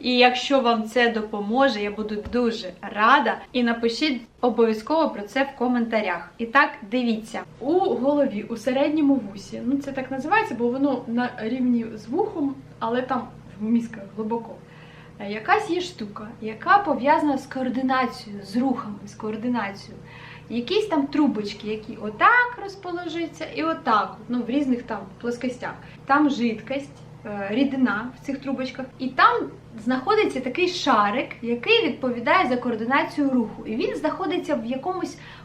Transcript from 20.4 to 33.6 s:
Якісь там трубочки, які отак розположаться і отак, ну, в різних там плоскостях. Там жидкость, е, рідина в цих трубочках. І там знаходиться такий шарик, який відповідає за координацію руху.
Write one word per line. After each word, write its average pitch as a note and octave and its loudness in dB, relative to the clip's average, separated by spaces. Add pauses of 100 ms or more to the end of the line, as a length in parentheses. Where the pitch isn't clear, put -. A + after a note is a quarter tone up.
Якісь C#4+ 0
там C#4 2
трубочки, G#3+ 0
які A3 -6
отак A4 2
розположаться E4+ -8 (100)
і D4 -4
отак, C#4+ 0 (120)
ну, A#3+ -2
в A3 -6
різних C4 0
там G#3+ -6 (220)
плоскостях. A#3+ -6 (320)
Там C#4+ 6
жидкость, A#3 -2 (360)
е, G3+ -6
рідина B3 0
в - -20
цих C4+ -6
трубочках. C4 -6 (120)
І B3+ -4
там G#4+ 4 (340)
знаходиться C4+ 2
такий F4 0
шарик, A3+ 2 (120)
який A#3+ 2
відповідає B3+ 2
за B3 2
координацію C4 0
руху. A#3 0